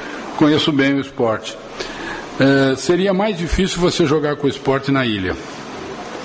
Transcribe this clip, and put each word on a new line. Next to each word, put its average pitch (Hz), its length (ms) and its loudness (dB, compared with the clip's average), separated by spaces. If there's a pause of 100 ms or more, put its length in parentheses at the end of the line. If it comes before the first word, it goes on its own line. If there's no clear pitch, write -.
(380)
Conheço 156 340 4
bem 139 240 4
o 139 60 0
Sport. 113 500 -2 (880)
É, 135 360 6
seria 175 380 2
mais 196 240 0
difícil 175 420 0
você 170 280 2
jogar 147 300 2
com 143 100 0
o - 20 4
Sport 131 380 0
na 139 180 2
ilha. 98 300 -2 (880)